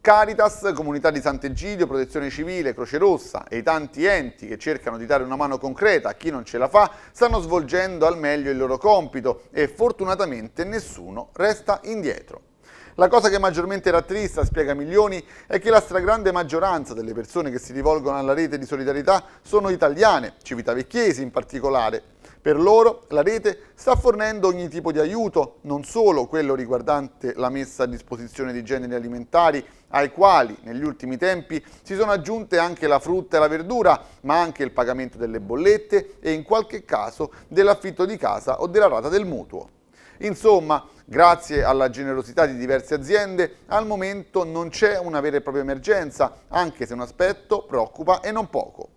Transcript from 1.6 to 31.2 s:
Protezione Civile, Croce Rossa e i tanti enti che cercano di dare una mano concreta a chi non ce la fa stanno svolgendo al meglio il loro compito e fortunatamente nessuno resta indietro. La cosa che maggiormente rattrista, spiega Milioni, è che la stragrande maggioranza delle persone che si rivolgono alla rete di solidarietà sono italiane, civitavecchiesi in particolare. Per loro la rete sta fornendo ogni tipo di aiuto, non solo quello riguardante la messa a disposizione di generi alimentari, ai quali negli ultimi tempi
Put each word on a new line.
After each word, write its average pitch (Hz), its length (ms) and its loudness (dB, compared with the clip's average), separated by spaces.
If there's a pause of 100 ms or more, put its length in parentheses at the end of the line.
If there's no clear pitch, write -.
Protezione 135 420 -4
Civile, 160 440 -6
Croce 127 220 -8
Rossa 175 520 0
e 117 80 -8
i 113 80 -6
tanti 156 400 -2
enti 165 420 -2
che 107 100 -10
cercano 120 420 -6
di 113 60 -10
dare 131 200 0
una 131 100 -8
mano 139 240 -4
concreta 135 520 0
a 107 40 -10
chi - 160 -8
non 127 140 -10
ce - 140 -8
la 127 100 0
fa 202 200 6 (220)
stanno 233 300 0
svolgendo 165 640 0
al 170 100 2
meglio 147 360 -2
il 131 40 -2
loro 131 220 -2
compito 139 720 0
e 151 160 -2
fortunatamente 185 960 -4
nessuno 143 680 -10
resta 208 500 -2
indietro. 202 600 -8 (560)
La 180 100 6
cosa 226 200 6
che 196 100 2
maggiormente 185 520 0
rattrista, 170 540 0
spiega 139 300 -2
Milioni, 180 480 0 (240)
è - 120 -2
che 190 100 -2
la 220 120 8
stragrande 190 520 0
maggioranza 165 640 -2
delle 110 180 -8
persone 127 380 -6
che 120 80 -6
si 123 160 -14
rivolgono 139 420 0
alla 135 160 0
rete 147 260 -2
di 135 60 -8
solidarietà 139 580 0 (200)
sono 202 260 0
italiane, 160 760 2
civitavecchiesi 131 760 -2
in 127 100 -6
particolare. 120 720 -2 (380)
Per 147 180 2
loro 220 500 6
la 147 140 2
rete 208 520 -2
sta 254 220 2
fornendo 214 520 0
ogni 180 200 -2
tipo 160 240 -6
di 151 60 -2
aiuto, 170 640 -2
non 143 220 -6
solo 180 420 2
quello 147 280 0
riguardante 127 800 -4
la 127 140 -2
messa 135 320 -6
a 127 40 0
disposizione 120 680 -10
di 120 100 -8
generi 123 320 -6
alimentari, 123 680 0 (260)
ai 143 220 0
quali 151 520 4
negli 120 220 -10
ultimi 131 340 -8
tempi 175 440 -4 (200)